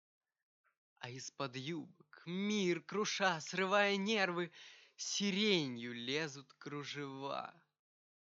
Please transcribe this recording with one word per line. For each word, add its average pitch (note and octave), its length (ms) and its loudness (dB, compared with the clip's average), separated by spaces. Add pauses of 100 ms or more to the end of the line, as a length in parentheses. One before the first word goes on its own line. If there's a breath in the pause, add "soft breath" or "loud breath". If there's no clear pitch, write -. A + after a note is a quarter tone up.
(1000)
А B2 120 -6
из-под B2+ 460 -6
юбок, C#3+ 720 -8
мир F#3 560 2
круша, F#3+ 580 0
срывая G3 560 4
нервы, F#3+ 560 2 (440 loud breath)
сиренью F3 960 2
лезут C3+ 600 -4
кружева. C#3 1000 -8 (800)